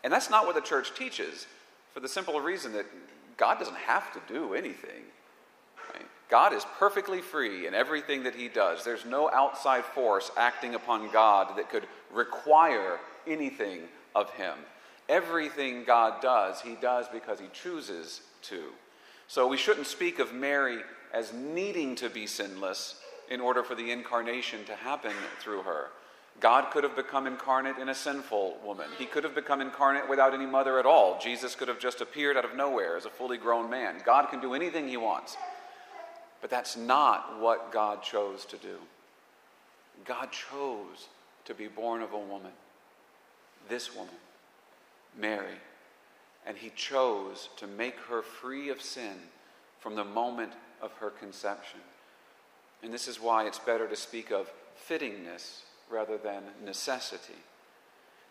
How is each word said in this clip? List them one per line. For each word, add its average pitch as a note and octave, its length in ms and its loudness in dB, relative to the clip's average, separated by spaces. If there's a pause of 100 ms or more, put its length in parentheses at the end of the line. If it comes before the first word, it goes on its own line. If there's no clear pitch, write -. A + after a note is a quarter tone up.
And C3 100 2
that's B3+ 160 4
not G#3+ 160 8
what F3 100 2
the D3+ 60 2
church C#3+ 320 0
teaches, E2 540 -8 (460)
for C3 60 -10
the B2+ 80 -8
simple D#3+ 340 -2
reason D3 320 -4
that G#2 120 -4 (520)
God C#3 200 6
doesn't G2 180 -6
have - 380 0
to - 60 -12 (140)
do B2+ 200 -4
anything. - 580 -8 (800)
Right? - 140 -14 (220)
God C#3+ 240 10
is - 120 -2 (120)
perfectly F#3+ 440 2
free G#2 460 -4
in F2 60 -4
everything C#3 500 0
that B2 120 -2
he A#2+ 140 -8
does. F#2+ 340 2
There's A2+ 220 -4
no C#3 260 2
outside C3+ 540 4
force G#2 520 2
acting A#2+ 380 0
upon A2 340 -2
God G2+ 480 8
that G2+ 120 -4
could G#2+ 180 -4 (240)
require A#2 880 4 (280)
anything A#2+ 640 -4 (260)
of G#2 160 2
him. E2 340 -6 (440)
Everything D3 760 0
God A#2 380 6
does, A2 400 4
he A#2 140 -10
does B2 340 0
because A2 300 -6
he F#2+ 100 -14
chooses G#2 720 -10 (220)
to. D#2+ 300 -10 (540)
So B2+ 200 2
we C3+ 100 2
shouldn't D3 300 2
speak F3 320 -4
of A#2 140 0
Mary C3 500 0 (280)
as A2+ 220 -4
needing D#3 640 -4
to A#2+ 140 -4
be G#2+ 180 -8
sinless G2 760 -6 (280)
in B2+ 120 -4
order B2+ 220 4
for B2 100 -4
the A#2 160 -6
incarnation A#2 760 -4
to G#2 100 -10
happen A#2+ 380 -6 (260)
through G2+ 240 -6
her. D2+ 260 -4 (500)
God B2 320 6
could D3 120 2
have C#3+ 120 0
become C3+ 300 -2
incarnate C3 520 0
in C3 120 -6
a C3+ 60 -2
sinful B2 680 -2
woman. F#2+ 340 -8
He B2+ 80 -6
could D3 180 -2
have D3 120 -4
become C#3+ 260 0
incarnate C3+ 480 2
without C3+ 240 8
any C3+ 120 -2
mother C3+ 320 4
at B2+ 80 6
all. G#2+ 340 10
Jesus A#2+ 360 -4
could B2+ 120 -4
have A#2+ 120 -4
just B2 220 -4
appeared C#3+ 360 0
out B2 80 2
of A#2+ 100 -8
nowhere B2 400 0
as F#2 100 -6
a G#2+ 40 -8
fully B2 280 -6
grown A#2 320 2
man. A2 360 -4
God C#3 240 8
can C3+ 100 -6
do B2+ 140 -4
anything D#3 340 -2
he B2+ 100 -6
wants. A2 400 -2 (1040)
But A#2 80 -8
that's B2 260 -4
not A#2 640 4
what A2+ 320 2
God G#2 320 0
chose G2 420 -4
to - 120 -16
do. F#2 200 -12 (1300)
God B2 260 -8
chose C3 760 -8 (380)
to A#2+ 80 -10
be G#2+ 140 -10
born A2+ 340 -4
of G#2 120 -8
a G#2+ 60 -4
woman, G2 320 -12 (1200)
this A#2+ 260 -8
woman, F2+ 200 -14 (1000)
Mary. G2+ 420 -4 (880)
And G#2 120 -10
he A2 180 -16
chose A2 840 -2
to G#2+ 100 -14
make A2+ 280 -8 (140)
her A#2 120 -2
free C3+ 480 -10
of C3+ 120 -6
sin A2 340 -12 (640)
from G#2+ 160 -10
the G#2+ 80 -4
moment A2+ 500 -6 (280)
of G#2+ 120 -10
her G#2+ 160 -8
conception. G2+ 720 -10 (1000)
And A2+ 120 -10
this A#2+ 140 -8
is A2+ 140 -12
why A2+ 240 4
it's G#2 140 -6
better A2+ 280 0
to G#2+ 80 -4
speak A2+ 360 -10
of G2 200 -2 (380)
fittingness G2+ 720 -8 (280)
rather A2 280 -4
than G2+ 260 -8 (200)
necessity. G2 760 -8 (920)